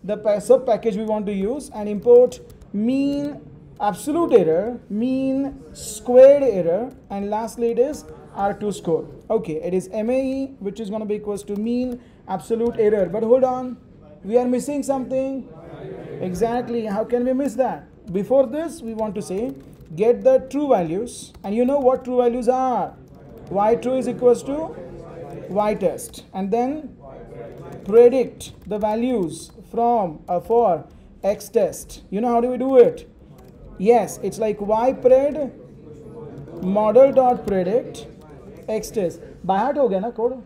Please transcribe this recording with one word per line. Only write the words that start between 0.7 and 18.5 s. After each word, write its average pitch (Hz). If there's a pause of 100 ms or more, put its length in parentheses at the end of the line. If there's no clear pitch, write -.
we 220
want 214
to 208
use, 214
and 208
import 240 (320)
mean 277 (400)
absolute 285
error, 196 (100)
mean 262 (100)
squared 269
error, 196 (200)
and 202
lastly 233
it 233
is 277 (300)
R 202
two 208
score. 156 (220)
Okay, 160
it 175
is 185
M 220
A 262
E, 269 (120)
which 196
is 202
gonna 214
be 208
equals 208
to 202
mean 240 (260)
absolute 226
error. 208
But 208
hold 247
on, 254 (480)
we 214
are 247
missing 254
something. 262 (720)
Exactly, 233
how 214
can 240
we 262
miss 262
that? 202
Before 247
this, 302